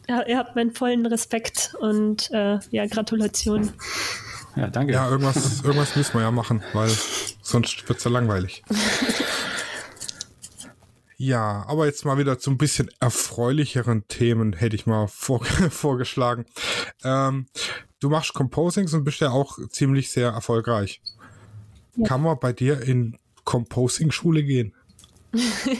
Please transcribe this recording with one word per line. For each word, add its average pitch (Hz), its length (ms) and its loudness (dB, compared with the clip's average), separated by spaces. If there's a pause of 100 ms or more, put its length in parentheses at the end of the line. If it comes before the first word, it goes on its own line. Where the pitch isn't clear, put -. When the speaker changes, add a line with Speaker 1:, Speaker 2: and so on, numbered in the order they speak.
Speaker 1:
ihr, 247 200 0
ihr 247 100 2
habt 247 160 -4
meinen 233 180 2
vollen 247 340 0
Respekt - 760 -2
und, 214 500 0
äh, 208 300 0 (100)
ja, 208 160 0
Gratulation. 214 880 0 (840)
Speaker 2:
Ja, 117 140 -2
danke. 127 260 0
Speaker 3:
Ja, 127 160 2
irgendwas, 135 540 2
irgendwas 143 320 2
müssen 143 180 0
wir 117 80 2
ja 113 80 2
machen, 117 320 0 (100)
weil 107 160 2 (540)
sonst - 460 0
wird's - 160 -2
ja 120 60 2
langweilig. 107 580 0
Speaker 1:
<laughs> - 40 0 (2500)
Speaker 3:
Ja, 110 480 0
aber 151 200 0
jetzt 147 180 -2
mal 139 140 0
wieder 139 200 2
zu - 120 -2
ein 131 80 2
bisschen 143 320 0 (100)
erfreulicheren 120 1040 0
Themen 113 460 2
hätte 107 240 0
ich - 80 -6
mal 107 240 2
vor-, - 360 -2
<laughs> 175 260 2
vorgeschlagen. 123 720 0 (600)
Ähm, 135 420 2 (540)
du 139 100 2
machst 151 240 0
Composings 165 580 0
und 156 120 2
bist 143 160 -2
ja 143 100 2
auch 139 280 0 (120)
ziemlich 135 400 2
sehr 120 180 2
erfolgreich. 113 720 0 (960)
Speaker 1:
Ja. 226 100 2
Speaker 3:
Kann 131 140 2
man 160 180 2
bei 123 140 0
dir 131 300 0
in 123 340 2 (280)
Composing-Schule 135 1000 2
gehen? 127 300 0 (580)
Speaker 1:
<laughs> 233 100 0 (380)